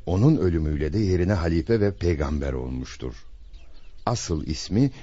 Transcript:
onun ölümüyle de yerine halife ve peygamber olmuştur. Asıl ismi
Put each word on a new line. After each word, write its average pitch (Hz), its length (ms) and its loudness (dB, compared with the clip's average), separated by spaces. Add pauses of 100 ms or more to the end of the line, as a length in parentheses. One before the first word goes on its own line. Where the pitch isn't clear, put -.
onun 110 320 4
ölümüyle 78 560 0
de 104 60 0
yerine 92 340 2
halife 85 460 2
ve 101 160 2
peygamber 71 580 0
olmuştur. 64 600 -6 (920)
Asıl 90 420 0
ismi 110 440 2 (120)